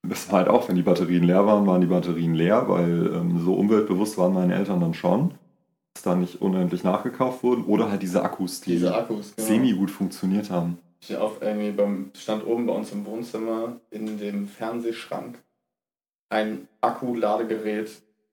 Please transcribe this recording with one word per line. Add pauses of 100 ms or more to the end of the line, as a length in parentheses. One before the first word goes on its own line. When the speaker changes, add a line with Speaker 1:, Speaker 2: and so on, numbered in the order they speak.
Speaker 1:
das
war
halt
auch,
wenn
die
Batterien
leer
waren,
waren
die
Batterien
leer,
weil,
ähm,
so
umweltbewusst
waren
meine
Eltern
dann
schon, (600)
dass
da
nicht
unendlich
nachgekauft
wurden.
Oder
halt
diese
Akkus,
die
Speaker 2:
Diese
Akkus,
genau.
Speaker 1:
semi-gut
funktioniert
haben. (240)
Speaker 2:
Ich
auf
irgendwie
beim,
stand
oben
bei
uns
im
Wohnzimmer (140)
in
dem
Fernsehschrank (880)
ein (140)
Akkuladegerät, (420)